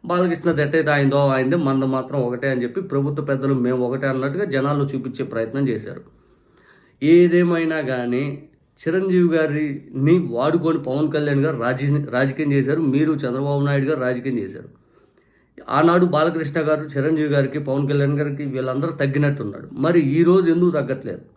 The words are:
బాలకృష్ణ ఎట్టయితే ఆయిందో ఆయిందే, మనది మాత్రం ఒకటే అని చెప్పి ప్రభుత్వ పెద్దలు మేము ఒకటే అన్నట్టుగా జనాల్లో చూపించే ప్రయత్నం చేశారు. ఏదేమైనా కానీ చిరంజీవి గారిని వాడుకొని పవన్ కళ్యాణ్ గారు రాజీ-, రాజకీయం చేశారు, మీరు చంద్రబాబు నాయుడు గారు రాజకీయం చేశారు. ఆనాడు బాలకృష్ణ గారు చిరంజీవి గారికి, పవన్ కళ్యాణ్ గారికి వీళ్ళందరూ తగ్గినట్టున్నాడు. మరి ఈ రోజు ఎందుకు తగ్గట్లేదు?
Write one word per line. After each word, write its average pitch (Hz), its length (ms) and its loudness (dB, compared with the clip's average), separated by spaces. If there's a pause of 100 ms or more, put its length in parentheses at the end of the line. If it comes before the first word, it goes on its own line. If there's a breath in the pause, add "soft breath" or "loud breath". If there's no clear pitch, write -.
బాలకృష్ణ 175 440 0
ఎట్టయితే 151 400 2
ఆయిందో 143 280 4
ఆయిందే, 135 380 2
మనది 135 300 2
మాత్రం 131 340 -2
ఒకటే 123 300 -2
అని 127 140 -2
చెప్పి 123 180 -4
ప్రభుత్వ 143 420 -2
పెద్దలు 135 300 0
మేము 123 340 0
ఒకటే 135 200 -2
అన్నట్టుగా 143 380 -2
జనాల్లో 139 400 0
చూపించే 127 400 -6
ప్రయత్నం 113 440 -4
చేశారు. 104 320 -8 (1000 soft breath)
ఏదేమైనా 170 800 4
కానీ 131 680 -4 (380)
చిరంజీవి 180 500 2
గారిని 147 920 0
వాడుకొని 156 520 0
పవన్ 143 280 -2
కళ్యాణ్ 143 340 0
గారు 120 160 -2
రాజీ-, 139 480 -2
రాజకీయం 139 440 0
చేశారు, 139 280 2
మీరు 151 320 2
చంద్రబాబు 143 520 -2
నాయుడు 139 200 0
గారు 139 160 -2
రాజకీయం 123 380 -2
చేశారు. 90 300 -10 (1000 soft breath)
ఆనాడు 170 360 4
బాలకృష్ణ 160 540 0
గారు 151 260 -2
చిరంజీవి 151 440 -2
గారికి, 139 300 0
పవన్ 143 300 -2
కళ్యాణ్ 143 300 0
గారికి 147 240 -4
వీళ్ళందరూ 131 480 -4
తగ్గినట్టున్నాడు. 139 800 -2
మరి 165 280 2
ఈ 147 240 2
రోజు 175 280 6
ఎందుకు 175 200 4
తగ్గట్లేదు? 120 500 -6 (160)